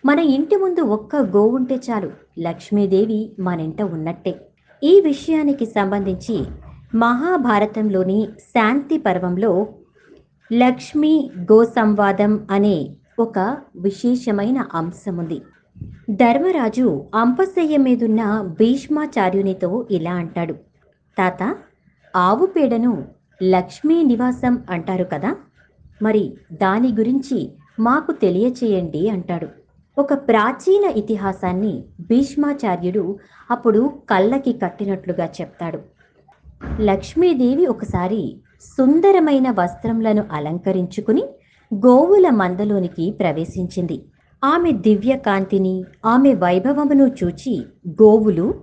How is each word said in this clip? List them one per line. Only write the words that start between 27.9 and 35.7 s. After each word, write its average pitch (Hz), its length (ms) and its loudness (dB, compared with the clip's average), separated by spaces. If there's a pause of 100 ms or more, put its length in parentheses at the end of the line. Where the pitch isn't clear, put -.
తెలియచేయండి" 190 1000 0
అంటాడు. 175 380 -6 (500)
ఒక 285 160 0
ప్రాచీన 277 840 2
ఇతిహాసాన్ని 190 840 -4 (240)
భీష్మాచార్యుడు 214 1120 -2 (340)
అప్పుడు 240 420 2 (160)
కళ్ళకి 226 440 2
కట్టినట్లుగా 185 760 -6 (120)
చెప్తాడు. 170 380 -10 (1040)